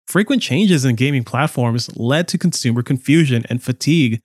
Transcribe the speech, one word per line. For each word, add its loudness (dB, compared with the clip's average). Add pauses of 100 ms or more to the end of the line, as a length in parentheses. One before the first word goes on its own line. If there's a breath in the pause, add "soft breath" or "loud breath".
Frequent 0
changes 2
in 2
gaming 0
platforms -2
led 0
to -2
consumer -2
confusion 2
and -4
fatigue, 0